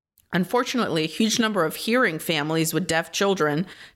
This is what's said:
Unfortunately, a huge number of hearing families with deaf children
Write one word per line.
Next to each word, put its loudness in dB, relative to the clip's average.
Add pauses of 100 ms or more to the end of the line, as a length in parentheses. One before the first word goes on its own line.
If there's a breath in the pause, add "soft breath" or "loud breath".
(320)
Unfortunately, 0
a -2
huge 0
number 2
of -2
hearing 0
families 0
with -2
deaf -2
children 2 (300 loud breath)